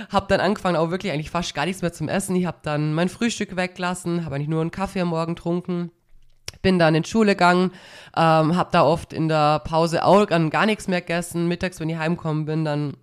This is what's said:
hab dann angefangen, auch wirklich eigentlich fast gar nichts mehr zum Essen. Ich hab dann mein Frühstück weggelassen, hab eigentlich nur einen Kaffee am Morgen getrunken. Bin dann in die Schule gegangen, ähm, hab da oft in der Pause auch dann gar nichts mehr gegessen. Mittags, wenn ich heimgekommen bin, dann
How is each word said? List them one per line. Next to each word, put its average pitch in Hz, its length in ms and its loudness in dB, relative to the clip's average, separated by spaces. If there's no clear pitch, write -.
hab 196 160 0
dann 190 120 2
angefangen, 185 360 0
auch 165 140 0
wirklich 185 220 -4
eigentlich 147 180 -6
fast 170 240 -4
gar 143 100 -2
nichts 185 180 -4
mehr 170 100 -2
zum 156 160 -6
Essen. 190 280 -2
Ich 180 100 0
hab - 160 -8
dann 151 300 -2
mein 170 160 0
Frühstück 214 480 -4
weggelassen, 180 680 -4
hab 143 80 -8
eigentlich 147 160 -4
nur 160 120 -2
einen 165 100 -2
Kaffee 190 300 -4
am 175 80 0
Morgen 165 260 -2
getrunken. 175 560 -4
Bin 190 180 4
dann 160 160 6
in 156 100 2
die - 40 -14
Schule 214 240 4
gegangen, 180 400 4
ähm, 160 400 4
hab - 160 -2
da 170 100 4
oft 156 300 2
in 160 160 -2
der 151 320 2
Pause 165 440 0
auch 196 220 6
dann 160 240 2
gar 156 160 2
nichts 208 220 -2
mehr 180 120 0
gegessen. 170 460 -4
Mittags, 175 320 -4
wenn 160 100 -4
ich 165 100 -4
heimgekommen 160 480 -2
bin, 156 180 -2
dann 147 380 -4